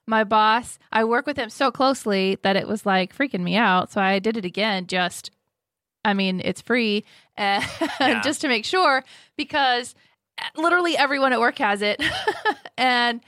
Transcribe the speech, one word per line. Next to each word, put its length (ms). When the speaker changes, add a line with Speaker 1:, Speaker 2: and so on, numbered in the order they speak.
Speaker 1:
my 160
boss, 540
I 140
work 200
with 120
him 120
so 220
closely 720
that 120
it 120
was, 180
like, 320
freaking 240
me 140
out. 360
So 80
I 200
did 180
it 80
again, 420
just, 440
I 80
mean, 300
it's 180
free, 420
<laughs> 180
and 260
Speaker 2:
Yeah. 220
Speaker 1:
just 200
to 60
make 180
sure, 380
because 580
literally 420
everyone 360
at 60
work 200
has 220
it. 260
<laughs> 60
And 520